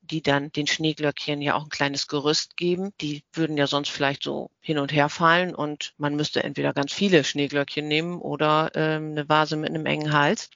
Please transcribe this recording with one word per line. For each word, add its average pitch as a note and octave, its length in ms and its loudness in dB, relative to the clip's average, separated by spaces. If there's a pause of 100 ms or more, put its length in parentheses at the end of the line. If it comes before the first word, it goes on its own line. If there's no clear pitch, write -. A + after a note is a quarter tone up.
die D#3+ 180 -6
dann C#3+ 320 2
den D3 140 -2
Schneeglöckchen D3+ 760 -2
ja C#3+ 140 0
auch D3+ 100 -2
ein D3 60 -16
kleines C#3 360 -2
Gerüst D3+ 520 -2
geben. F3+ 420 -2
Die D3 320 -6
würden D#3 240 -2
ja C#3+ 100 2
sonst C#3+ 220 -2
vielleicht C#3 340 -2
so - 280 -6 (100)
hin D#3 180 -2
und C#3 140 -2
her D3 160 4
fallen F3 460 4
und D3+ 420 -6
man D3 200 -2
müsste - 280 -2
entweder C#3+ 300 -2
ganz C#3+ 180 -2
viele F#3 320 4
Schneeglöckchen C#3+ 640 -2
nehmen E3 320 -2
oder, D3+ 540 2
ähm, D#3 380 -2
eine D3+ 140 -4
Vase D3+ 300 4
mit D#3 140 -2
einem D#3+ 160 -2
engen D3+ 260 -2
Hals. D3 440 4